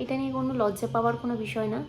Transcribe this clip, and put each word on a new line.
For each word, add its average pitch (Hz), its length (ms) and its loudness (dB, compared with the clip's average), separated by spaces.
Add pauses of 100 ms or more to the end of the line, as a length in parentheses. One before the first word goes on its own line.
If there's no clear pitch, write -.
এটা 262 140 -2
নিয়ে 269 160 -2
কোনো 262 220 0
লজ্জা 220 400 2
পাওয়ার 233 220 4
কোনো 240 200 -2
বিষয় 220 320 -2
না। 247 200 -2